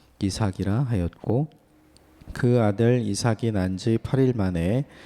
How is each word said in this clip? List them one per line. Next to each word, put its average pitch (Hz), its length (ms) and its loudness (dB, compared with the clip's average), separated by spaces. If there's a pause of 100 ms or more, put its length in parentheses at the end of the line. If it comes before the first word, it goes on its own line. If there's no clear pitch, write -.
(180)
이삭이라 98 640 -2
하였고 117 680 -2 (840)
그 123 280 2
아들 113 420 2
이삭이 110 500 -2
난 92 240 0
지 113 220 0
팔 - 200 -2
일 131 160 2
만에 95 500 0 (220)